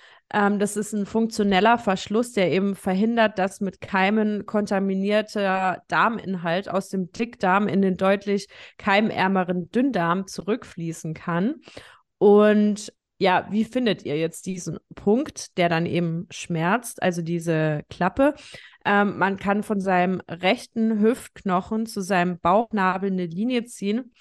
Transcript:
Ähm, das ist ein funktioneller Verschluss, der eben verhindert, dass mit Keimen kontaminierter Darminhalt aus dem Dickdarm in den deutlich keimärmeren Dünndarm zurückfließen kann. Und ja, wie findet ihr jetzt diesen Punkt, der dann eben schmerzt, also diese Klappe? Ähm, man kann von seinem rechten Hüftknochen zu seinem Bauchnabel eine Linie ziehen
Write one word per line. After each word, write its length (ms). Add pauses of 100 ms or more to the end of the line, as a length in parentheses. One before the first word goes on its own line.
(340)
Ähm, 240
das 180
ist 160
ein 140
funktioneller 720
Verschluss, 540
der 180
eben 240
verhindert, 640
dass 220
mit 200
Keimen 640
kontaminierter 1400
Darminhalt 800
aus 200
dem 240
Dickdarm 560
in 120
den 160
deutlich 520 (280)
keimärmeren 920
Dünndarm 560
zurückfließen 880
kann. 460 (580)
Und 720 (260)
ja, 320
wie 140
findet 400
ihr 140
jetzt 280
diesen 340 (160)
Punkt, 600
der 120
dann 180
eben 440
schmerzt, 720
also 220
diese 640
Klappe? 460 (500)
Ähm, 320
man 200
kann 260
von 180
seinem 480
rechten 720
Hüftknochen 880
zu 140
seinem 400
Bauchnabel 720
eine 140
Linie 380
ziehen 560